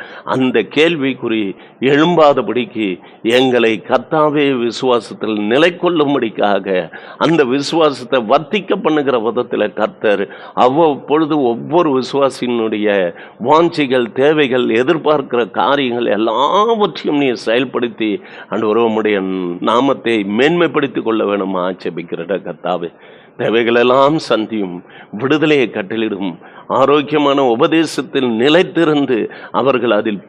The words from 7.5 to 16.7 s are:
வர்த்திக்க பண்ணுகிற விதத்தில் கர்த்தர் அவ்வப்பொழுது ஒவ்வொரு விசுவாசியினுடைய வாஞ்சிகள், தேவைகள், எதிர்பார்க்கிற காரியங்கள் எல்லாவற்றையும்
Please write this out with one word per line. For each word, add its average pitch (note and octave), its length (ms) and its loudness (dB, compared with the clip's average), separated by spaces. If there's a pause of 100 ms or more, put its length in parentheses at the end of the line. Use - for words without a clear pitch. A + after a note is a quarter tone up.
வர்த்திக்க D#3+ 600 0
பண்ணுகிற C#3 360 0
விதத்தில் A2 540 -2
கர்த்தர் G2+ 560 -2 (260)
அவ்வப்பொழுது D3 880 2
ஒவ்வொரு C3+ 580 0
விசுவாசியினுடைய A2 1120 0 (300)
வாஞ்சிகள், C3+ 680 2
தேவைகள், C3 540 2
எதிர்பார்க்கிற C3 840 0
காரியங்கள் A#2+ 540 0
எல்லாவற்றையும் D3 1200 0